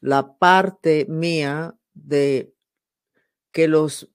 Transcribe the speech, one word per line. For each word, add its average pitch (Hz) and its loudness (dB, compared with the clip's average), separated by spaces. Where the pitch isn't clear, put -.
La 135 -2
parte 180 2
mía 160 -6
de 143 -2
que 160 2
los 156 -2